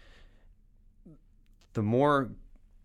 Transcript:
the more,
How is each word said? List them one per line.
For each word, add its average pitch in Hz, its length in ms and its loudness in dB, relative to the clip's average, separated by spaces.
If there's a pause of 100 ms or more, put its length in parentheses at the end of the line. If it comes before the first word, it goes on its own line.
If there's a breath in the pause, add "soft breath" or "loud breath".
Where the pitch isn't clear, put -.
(1700 soft breath)
the 110 100 -4
more, 127 480 0 (540)